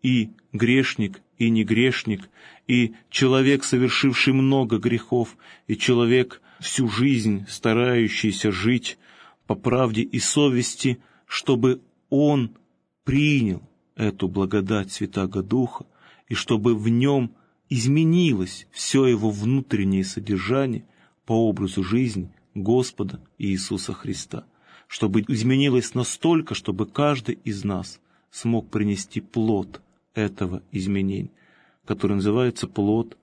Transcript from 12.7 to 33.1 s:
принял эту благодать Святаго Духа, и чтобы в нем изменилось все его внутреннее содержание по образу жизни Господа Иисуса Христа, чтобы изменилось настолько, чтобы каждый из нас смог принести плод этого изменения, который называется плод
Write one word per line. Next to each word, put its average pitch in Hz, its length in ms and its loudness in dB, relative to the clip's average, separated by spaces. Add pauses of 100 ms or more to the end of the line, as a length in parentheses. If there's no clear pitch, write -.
принял 135 580 0 (320)
эту 98 340 -2
благодать 98 600 0
Святаго 98 520 -4
Духа, 123 440 -2 (400)
и - 80 -8
чтобы 117 400 0
в 107 140 -2
нем 127 440 2 (360)
изменилось 139 1040 2
все - 340 2
его 110 240 2
внутреннее 104 760 0
содержание 107 800 -4 (420)
по 113 80 0
образу 101 500 0
жизни 104 460 -2 (240)
Господа 104 640 -2 (160)
Иисуса 98 560 -4
Христа, - 520 -10 (440)
чтобы 104 400 -2
изменилось 123 680 0
настолько, 160 600 0
чтобы 101 320 -4
каждый 139 580 -2
из 101 180 -6
нас 92 380 -6 (300)
смог 117 400 -4
принести 104 500 -2
плод 110 600 -2 (340)
этого 98 480 -4 (100)
изменения, 98 580 -4 (560)
который 101 300 -2
называется 113 500 0
плод 107 560 -2